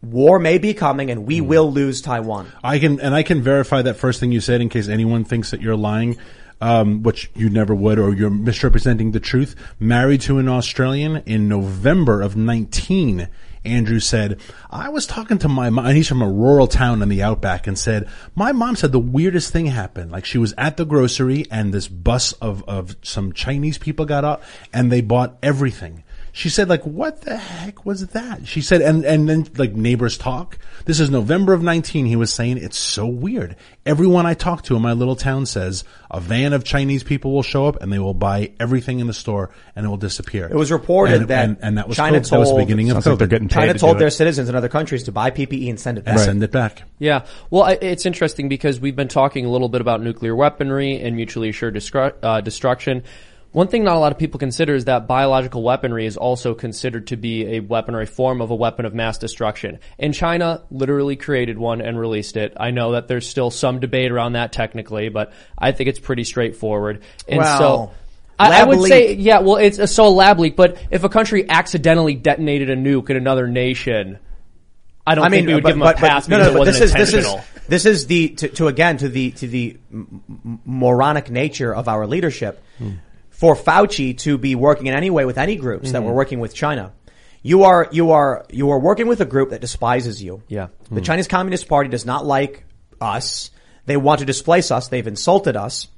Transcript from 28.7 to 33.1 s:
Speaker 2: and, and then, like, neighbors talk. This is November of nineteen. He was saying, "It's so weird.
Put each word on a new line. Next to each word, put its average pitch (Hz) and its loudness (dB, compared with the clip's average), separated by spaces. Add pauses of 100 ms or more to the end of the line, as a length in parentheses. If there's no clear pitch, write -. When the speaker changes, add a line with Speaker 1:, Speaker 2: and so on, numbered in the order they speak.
Speaker 2:
and, 156 4
and 151 4
then, 156 0
like, 127 0
neighbors 117 0
talk. 127 -8 (260)
This 160 0
is 151 4
November 156 2
of 170 0
nineteen. 165 -2
He 117 0
was 113 0
saying, 123 -2
"It's - -10
so - -4
weird. 123 -6 (300)